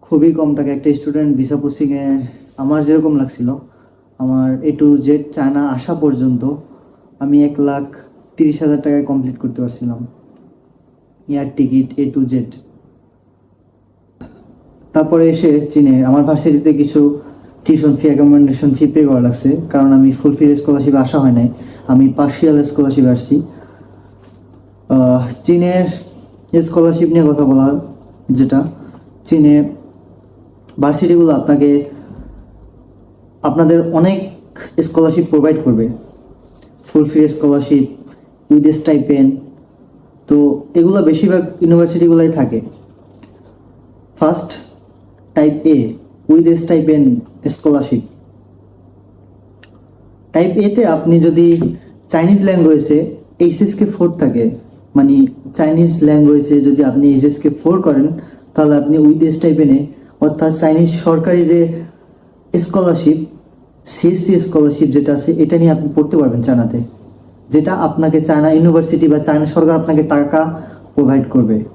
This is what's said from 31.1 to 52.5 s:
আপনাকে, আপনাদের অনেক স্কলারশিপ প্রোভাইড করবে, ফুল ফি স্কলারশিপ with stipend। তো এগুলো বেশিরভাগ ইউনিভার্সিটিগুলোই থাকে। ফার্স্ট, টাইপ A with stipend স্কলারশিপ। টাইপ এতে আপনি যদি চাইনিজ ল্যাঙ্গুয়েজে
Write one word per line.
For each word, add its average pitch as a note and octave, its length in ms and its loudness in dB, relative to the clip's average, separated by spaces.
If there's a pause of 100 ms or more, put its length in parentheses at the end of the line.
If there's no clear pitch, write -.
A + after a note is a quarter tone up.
আপনাকে, C#3+ 640 0 (1500)
আপনাদের E3 500 0
অনেক F3+ 260 0 (600)
স্কলারশিপ D#3+ 480 -2
প্রোভাইড D3+ 340 0
করবে, A2+ 260 0 (960)
ফুল D3+ 200 0
ফি D3+ 220 0
স্কলারশিপ C#3+ 600 0 (600)
with D3+ 300 2
stipend। C#3 580 0 (880)
তো D3 460 0
এগুলো F#3 280 2
বেশিরভাগ E3+ 420 0 (180)
ইউনিভার্সিটিগুলোই E3+ 720 2
থাকে। A#2+ 300 -4 (1500)
ফার্স্ট, - 360 -2 (840)
টাইপ D3+ 300 0
A C3+ 280 0 (360)
with E3 340 4
stipend D3 560 2 (280)
স্কলারশিপ। C#3 540 -2 (2250)
টাইপ F3 240 0
এতে G#3 280 0
আপনি E3 340 2
যদি E3 580 2 (320)
চাইনিজ F#3 340 2
ল্যাঙ্গুয়েজে D#3+ 720 0 (240)